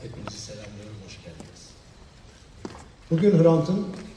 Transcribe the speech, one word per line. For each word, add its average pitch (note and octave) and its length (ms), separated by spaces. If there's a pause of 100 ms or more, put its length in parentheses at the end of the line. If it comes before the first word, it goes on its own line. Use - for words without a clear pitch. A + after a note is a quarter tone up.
hepinizi - 360
selamlıyorum, G#2 580 (100)
hoş - 120
geldiniz. - 520 (1400)
Bugün E3 320
Hrant'ın E3+ 440 (300)